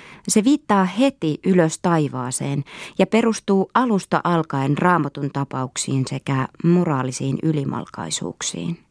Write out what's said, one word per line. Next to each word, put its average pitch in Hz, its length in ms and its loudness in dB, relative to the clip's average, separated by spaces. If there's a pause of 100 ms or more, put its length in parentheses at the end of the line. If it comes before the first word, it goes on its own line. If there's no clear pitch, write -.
(280)
Se 196 160 4
viittaa 214 400 4
heti 185 640 0
ylös 175 320 4
taivaaseen 139 880 -2 (340)
ja 190 80 4
perustuu 214 680 0
alusta 226 500 0
alkaen 143 540 0
Raamatun 147 540 0
tapauksiin 131 760 -4
sekä 135 400 -4 (160)
moraalisiin 139 760 0
ylimalkaisuuksiin. 123 1400 -6 (120)